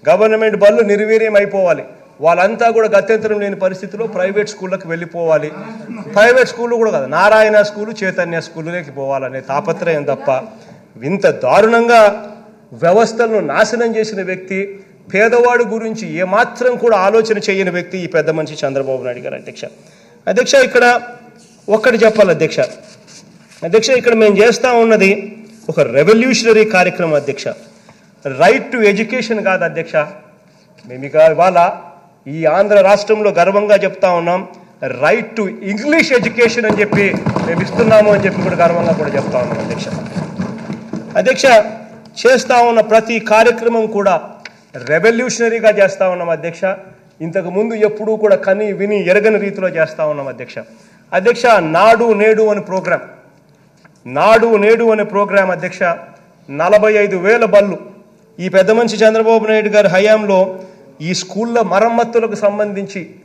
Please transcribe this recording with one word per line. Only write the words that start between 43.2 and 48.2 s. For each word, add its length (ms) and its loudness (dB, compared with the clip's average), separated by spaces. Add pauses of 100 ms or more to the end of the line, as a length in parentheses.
కార్యక్రమం 520 2 (120)
కూడా 180 0 (760)
రెవల్యూషనరీగా 880 0
చేస్తా 320 0
ఉన్నాం, 240 -6
అధ్యక్ష. 260 -10 (640)
ఇంతకు 300 -6
ముందు 180 -2 (140)
ఎప్పుడూ 240 -4 (100)